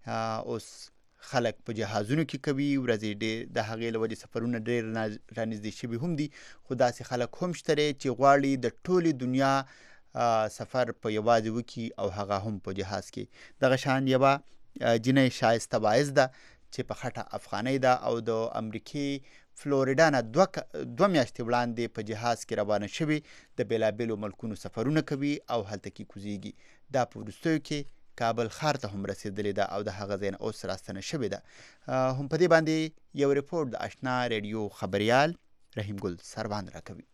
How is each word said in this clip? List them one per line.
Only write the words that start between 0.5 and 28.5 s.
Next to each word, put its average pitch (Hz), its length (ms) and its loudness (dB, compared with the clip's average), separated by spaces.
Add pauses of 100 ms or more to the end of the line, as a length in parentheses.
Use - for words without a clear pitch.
خلک 120 240 0 (120)
په 123 60 -8
جهازونو 107 500 0
کې 143 240 -4
کوي. 143 300 0
ورځې 110 340 0 (120)
ډېر 113 240 -2
د 113 120 -4
هغې 113 360 -4
له 113 40 0
وجې 110 160 -2
سفرونه 117 440 -4
ډېر 120 260 -2
نا-، 110 340 -4 (200)
رانږدې 110 400 -6
شوي 117 180 -6
هم 160 200 -2
دي. 151 140 -2 (340)
خو 131 100 -6
داسې 123 280 2
خلک 120 280 -2 (120)
هم 180 100 -2
شته 156 220 -2
دی 147 180 2
چې - 160 -2 (100)
غواړي 139 380 6
د 123 100 -2 (180)
ټولې 175 280 4 (100)
دنیا، 135 320 2 (600)
آ، 113 320 4
سفر 120 440 -2
په - 180 -6
یوازې 110 460 4
وکړي 120 300 -6 (120)
او 101 100 0 (100)
هغه 101 260 -2
هم 107 140 -4
په 98 140 -8
جهاز 95 420 -6
کې. 104 100 -8 (360)
دغه 131 160 4
شان 135 320 0
یوه، 131 240 6
آ، - 640 0
جینۍ 131 320 4 (120)
شایسته 117 380 2
باعث 110 300 4 (100)
ده 135 80 6 (460)
چې - 100 -10
په - 180 -6
خټه 120 220 -8 (160)
افغانۍ 117 400 -2
ده 127 140 6 (160)
او 120 120 2
د 113 100 -4 (300)
امریکې 139 600 -6 (400)
فلوریډا 135 540 4
نه 127 60 4
دوه 120 340 4
ک-، - 120 -8 (300)
دوه 185 120 6
میاشتې 131 360 0
وړاندې 120 400 0 (100)
په 117 80 -6
جهاز 110 420 -2
کې - 160 -6
روانه 104 360 0
شوې. 151 220 0 (400)
د - 100 -4
بېلابېلو 110 480 0
ملکونو 107 380 -8
سفرونه 131 460 0
کوي 147 340 -2 (160)
او 120 120 0
هلته 101 280 -8
کې - 220 -14
کوزیږي. 101 400 -8 (380)
دا 131 140 2
په - 160 -10
وروستیو 156 460 -2
کې 147 120 -4 (380)
کابل 117 320 0
ښار 147 280 -2